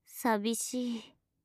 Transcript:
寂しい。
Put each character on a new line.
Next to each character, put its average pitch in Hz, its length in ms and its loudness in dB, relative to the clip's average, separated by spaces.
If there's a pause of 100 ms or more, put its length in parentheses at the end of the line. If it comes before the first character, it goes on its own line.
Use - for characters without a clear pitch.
寂 220 500 0
し 240 440 -2
い。 214 40 -10 (420)